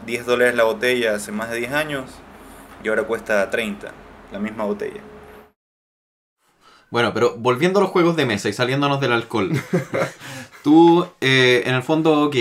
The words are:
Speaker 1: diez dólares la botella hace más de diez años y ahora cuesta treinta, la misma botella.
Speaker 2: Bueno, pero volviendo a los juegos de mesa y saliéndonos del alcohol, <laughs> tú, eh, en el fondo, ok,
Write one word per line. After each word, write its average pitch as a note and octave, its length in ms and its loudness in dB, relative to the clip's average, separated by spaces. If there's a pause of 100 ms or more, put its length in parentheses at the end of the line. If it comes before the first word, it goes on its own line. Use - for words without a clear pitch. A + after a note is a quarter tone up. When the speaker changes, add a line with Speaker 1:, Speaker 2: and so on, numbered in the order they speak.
Speaker 1:
diez A#2 200 -8
dólares B2 300 2
la A#2 80 4
botella A2+ 500 0
hace G#2 180 -8
más A2 180 -6
de A#2 80 -6
diez A#2+ 140 -6
años C#3+ 380 -6 (720)
y G#2 40 -4
ahora G#2+ 160 0
cuesta G#2+ 460 -2
treinta, A2 420 -8 (400)
la G2+ 80 -12
misma A2 240 -6
botella. G#2 380 -8 (1900)
Speaker 2:
Bueno, A#2 240 0
pero A2+ 240 0
volviendo B2+ 400 0
a G3 40 4
los F#3 100 -2
juegos E3+ 240 2
de C#3 100 0
mesa A2 220 -2
y G2+ 40 -2
saliéndonos C#3 480 0
del B2+ 120 0
alcohol, A#2 400 -2 (540)
<laughs> - 560 -18
tú, E3+ 440 6 (140)
eh, B2+ 460 4
en B2+ 80 0
el B2+ 80 0
fondo, D#3 440 2
ok, C#3+ 140 -2